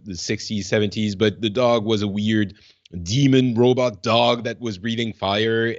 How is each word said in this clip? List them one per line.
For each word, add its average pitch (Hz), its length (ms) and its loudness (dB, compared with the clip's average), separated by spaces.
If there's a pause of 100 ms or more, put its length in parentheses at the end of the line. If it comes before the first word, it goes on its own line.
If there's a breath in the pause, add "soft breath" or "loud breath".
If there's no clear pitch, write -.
the 98 120 -10
sixties, 104 540 -6
seventies, 107 460 0
but 98 260 0
the 110 80 -2
dog 120 340 2
was 107 200 0
a 104 40 -2
weird 104 460 -2 (480 soft breath)
demon 127 540 4
robot 123 480 2
dog 117 400 2
that 117 180 -8
was 110 160 -6
breathing 113 360 -4
fire, 113 640 0